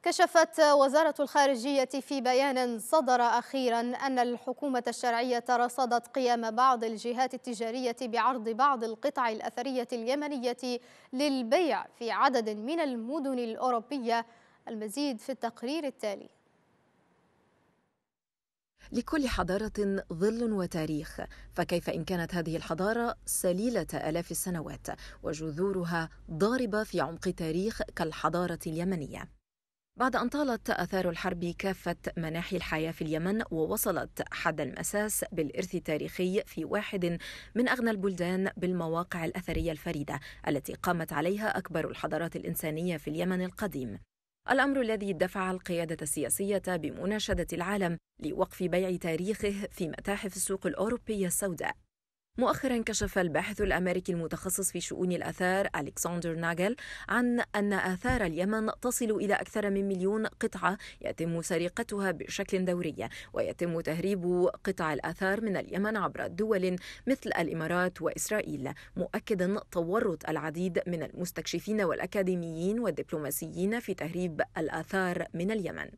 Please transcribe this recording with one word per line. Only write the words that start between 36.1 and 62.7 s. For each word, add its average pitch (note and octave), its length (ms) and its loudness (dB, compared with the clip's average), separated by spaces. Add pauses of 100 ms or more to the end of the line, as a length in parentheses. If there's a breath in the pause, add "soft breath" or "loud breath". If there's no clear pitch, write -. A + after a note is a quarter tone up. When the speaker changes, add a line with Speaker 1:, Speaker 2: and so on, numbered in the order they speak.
Speaker 2:
في - 180 -6
واحد F3+ 540 -2 (360 loud breath)
من B3 140 4
أغنى A#3+ 220 4
البلدان F#3 680 0
بالمواقع F3 680 -2
الأثرية E3 480 -2
الفريدة D3 480 -4 (280 loud breath)
التي C#3+ 240 -2
قامت E3+ 400 0
عليها F#3+ 460 0
أكبر E3+ 320 -2
الحضارات D#3+ 460 -4
الإنسانية E3 600 -2
في D3+ 120 -6
اليمن F3+ 360 0
القديم، D3+ 540 -4 (520)
الأمر C#4 300 4
الذي G#3+ 320 0
دفع F3+ 380 0
القيادة E3+ 520 -2
السياسية F3+ 640 0
بمناشدة F3 880 0
العالم F3 460 0 (260)
لوقف F3+ 380 -2
بيع F3+ 340 2
تاريخه G3 760 -2
في F3 180 -4
متاحف G3 480 -4
السوق F#3+ 300 -2
الأوروبية G#3 600 0
السوداء. F3 460 -2 (680)
مؤخرا، B3 480 2
كشف G#3 320 0
الباحث F3+ 420 0
الأمريكي F#3 520 2
المتخصص F3 580 -2
في F3 100 -4
شؤون F3+ 320 0
الآثار F#3 640 2
ألكسندر E3 580 -2
ناجل E3+ 420 0 (320 loud breath)
عن A#3+ 320 2 (160)
أن G3+ 160 2
آثار G3 520 0
اليمن G3 460 0 (120)
تصل A#3+ 280 0
إلى G3+ 240 2
أكثر G#3 360 -2
من G3 180 2
مليون G3 380 0
قطعة F#3+ 520 -2 (220 loud breath)
يتم E3 420 -2
سرقتها F#3+ 680 -2
بشكل F#3 540 -2
دوري، F3 440 -2 (240 loud breath)